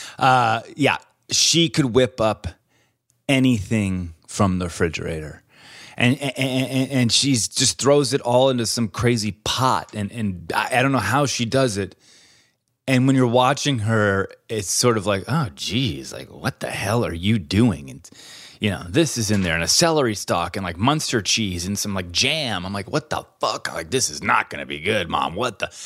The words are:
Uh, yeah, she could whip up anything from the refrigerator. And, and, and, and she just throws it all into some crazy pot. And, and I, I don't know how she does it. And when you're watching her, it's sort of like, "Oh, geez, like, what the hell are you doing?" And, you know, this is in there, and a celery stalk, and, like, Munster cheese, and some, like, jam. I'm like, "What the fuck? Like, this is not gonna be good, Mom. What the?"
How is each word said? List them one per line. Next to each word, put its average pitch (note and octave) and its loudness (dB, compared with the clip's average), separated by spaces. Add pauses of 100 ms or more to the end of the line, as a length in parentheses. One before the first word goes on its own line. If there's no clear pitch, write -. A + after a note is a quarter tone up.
(180)
Uh, B2 4 (160)
yeah, B2 2 (320)
she - 2
could C3 0
whip B2 2
up A2 0 (840)
anything G#2 2 (120)
from F#2 2
the F2+ -2
refrigerator. D#2+ -4 (540)
And, B2 2
and, C#3 -4
and, C3 -2
and B2 2
she C#3 2
just - 0
throws C3+ 4
it C#3 0
all B2 4
into A#2+ 0
some A#2 -2
crazy G#2+ 0
pot. - -2
And, G#2 -6
and G2 -6
I, G#2+ 0
I B2 4
don't C#3 2
know C3 2
how A#2+ 2
she A#2+ -2
does B2 0
it. F#2+ -6 (920)
And B2+ 4
when C3+ 4
you're C3 4
watching B2+ 2
her, G#2 2 (200)
it's G#2+ -6
sort A#2+ 2
of F#2 -4
like, G2 0
"Oh, C3+ -2
geez, F#2 -4
like, - -12
what F2+ -6
the - -8
hell G2 0
are E2 -4
you G2+ 0
doing?" E2+ 2
And, - -18 (480)
you G#2 0
know, E2+ -6
this C#3+ 2
is G#2+ -2
in G2+ 2
there, E2 0
and E2+ 0
a E2 -2
celery D3+ 2
stalk, F2 -4
and, G2 -6
like, F2 -6
Munster C3 0
cheese, F#2 -2
and G2 -4
some, G2+ -4
like, F2+ -6
jam. A#2+ -2
I'm F#2+ -8
like, G2+ -8
"What - -4
the - -6 (160)
fuck? C3+ -4
Like, E2 -10
this B2+ 0
is - -12
not G#2+ 0
gonna C#2+ -10
be D2 -8
good, F#2 -2
Mom. D#2 -2
What A#2+ -4
the?" - -6 (160)